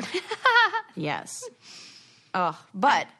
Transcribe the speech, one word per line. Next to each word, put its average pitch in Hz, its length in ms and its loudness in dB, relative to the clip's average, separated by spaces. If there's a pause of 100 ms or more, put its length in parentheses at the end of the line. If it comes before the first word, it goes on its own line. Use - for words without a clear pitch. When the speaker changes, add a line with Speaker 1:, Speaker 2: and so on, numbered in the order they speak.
Speaker 1:
<laughs> - 40 -10 (840)
Speaker 2:
Yes. 151 480 -6 (880)
Ugh, 175 220 0 (180)
but 185 340 2 (120)